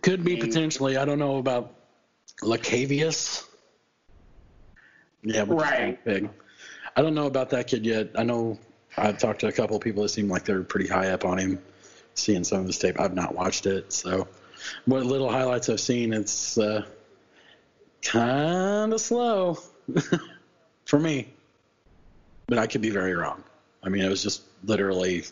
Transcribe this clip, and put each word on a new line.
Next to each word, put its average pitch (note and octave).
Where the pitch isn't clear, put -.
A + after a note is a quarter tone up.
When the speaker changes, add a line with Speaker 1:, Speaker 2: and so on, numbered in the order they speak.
Speaker 1:
Could F3+
be F3
Speaker 2:
I -
mean E3+
Speaker 1:
potentially. D#3
I C#3
don't C#3+
know C#3
about B2
Lacavius. C3+
Yeah, G#2+
but G#2+
Speaker 2:
Right. C3
Speaker 1:
big. G#2
I -
don't D#3
know D3
about C3
that A#2+
kid A2
yet. A2
I A2+
know A#2
I've G#2
talked A2
to -
a G2+
couple A2
of G2+
people G#2
that G2+
seem G#2
like F2+
they're F#2+
pretty F#2
high F#2+
up F#2
on F2+
him, F#2+
seeing F#2
some F#2+
of F#2
his F#2
tape. F#2
I've F#2
not F2+
watched -
it, F#2+
so F#2
what C3
little C3
highlights B2
I've A2
seen, A#2+
it's, -
uh, G#2+
kinda F#3
slow G#3+
<laughs> -
for D3
me. D3
But A#2+
I A2+
could -
be A2
very F#2
wrong. D#2
I F#2+
mean, G2
it F#2+
was F#2+
just G#2
literally F#2